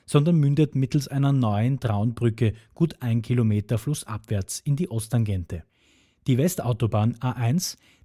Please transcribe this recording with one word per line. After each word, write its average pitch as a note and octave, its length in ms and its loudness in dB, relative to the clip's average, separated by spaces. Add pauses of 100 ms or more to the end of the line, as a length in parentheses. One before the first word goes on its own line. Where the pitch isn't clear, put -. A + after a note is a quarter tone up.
sondern D#3 300 4
mündet C#3+ 380 2
mittels C3+ 320 0
einer C#3 260 0
neuen B2 460 2
Traunbrücke A2+ 760 0 (220)
gut - 260 -2
ein A#2 220 0
Kilometer A2 560 0
flussabwärts G#2+ 800 -6
in C#3+ 160 -2
die F3 160 -4
Osttangente. G#2 720 -2 (640)
Die B2+ 100 4
Westautobahn A#2 840 0
A B2+ 100 -2
eins, B2+ 460 -2 (280)